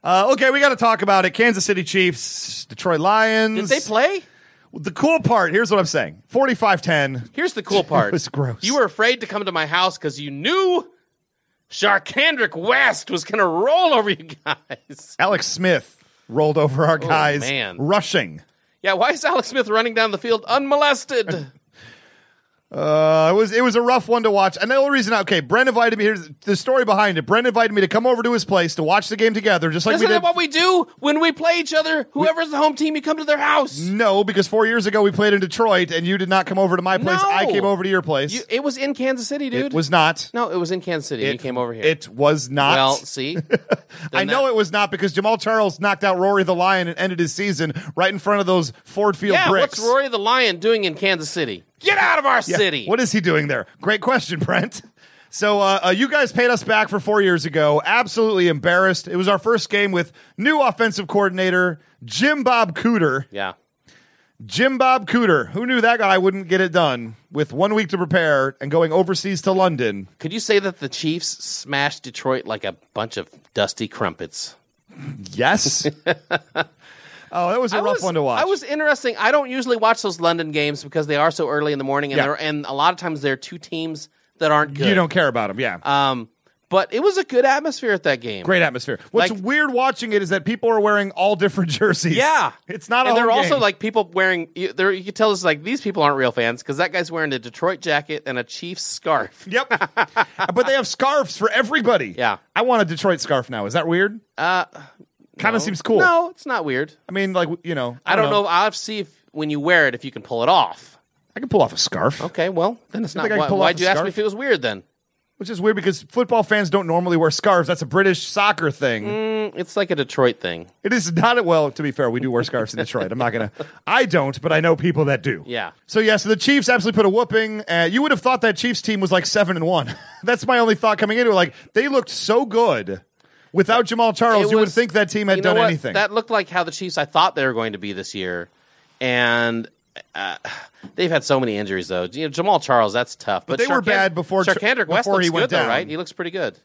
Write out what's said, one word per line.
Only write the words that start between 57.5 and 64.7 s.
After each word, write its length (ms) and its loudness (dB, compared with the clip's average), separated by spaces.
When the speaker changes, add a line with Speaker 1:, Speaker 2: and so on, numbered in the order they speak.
Speaker 1:
Absolutely 640 2
embarrassed. 600 2
It 80 -4
was 100 0
our 120 2
first 320 0
game 200 0
with 220 -2
new 240 2
offensive 480 0
coordinator, 720 0
Jim 400 0
Bob 320 2
Cooter. 540 0
Speaker 2:
Yeah. 240 -6
Speaker 1:
Jim 340 -2